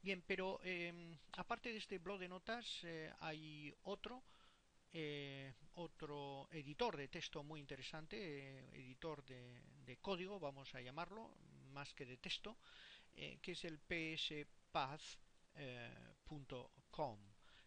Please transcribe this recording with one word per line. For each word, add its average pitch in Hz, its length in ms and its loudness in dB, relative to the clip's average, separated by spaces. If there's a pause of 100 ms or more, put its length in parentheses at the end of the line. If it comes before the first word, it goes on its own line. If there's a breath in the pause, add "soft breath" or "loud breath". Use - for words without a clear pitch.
Bien, 185 260 4
pero, 190 360 6
em, 170 560 2 (140)
aparte 226 380 4
de 220 80 2
este 196 200 2
bloc 185 220 0
de 180 80 0
notas, 220 560 0
eh, 160 360 0
hay 156 640 -2
otro, 220 400 0 (680 loud breath)
eh, 143 600 2 (220)
otro 143 800 -2
editor 160 440 4
de 139 120 2
texto 160 340 -2
muy 151 180 -4
interesante, 147 560 -2
eh, 139 580 -2
editor 139 500 -2
de, 123 360 -8 (240)
de 123 140 -6
código, 190 400 2
vamos 139 360 0
a 131 60 -2
llamarlo, 170 540 -2 (380)
más 139 220 -4
que 139 120 -4
de 123 100 -6
texto, - 420 0 (540 loud breath)
eh, 143 300 -4
que 180 100 0
es 165 120 0
el 160 160 0
P 160 340 4
S 151 320 2 (260)
path, 143 300 6 (520)
eh, 123 600 -4 (100)
punto 135 480 -4 (180)
com. 127 280 4 (480 loud breath)